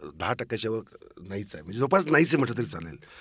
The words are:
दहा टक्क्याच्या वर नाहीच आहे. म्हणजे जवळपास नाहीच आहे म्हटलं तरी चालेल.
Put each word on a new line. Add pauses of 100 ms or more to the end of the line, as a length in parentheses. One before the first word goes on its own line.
(160)
दहा
टक्क्याच्या
वर (460)
नाहीच
आहे.
म्हणजे
जवळपास
नाहीच
आहे
म्हटलं
तरी
चालेल. (260)